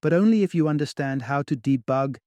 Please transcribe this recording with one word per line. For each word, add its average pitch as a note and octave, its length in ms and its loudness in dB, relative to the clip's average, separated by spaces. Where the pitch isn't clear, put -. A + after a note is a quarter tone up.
but D#3 120 2
only G#3 300 4
if F3 120 -2
you D#3 120 2
understand C#3 560 -4
how C#3 200 -2
to D3+ 120 -2
debug C3+ 720 -2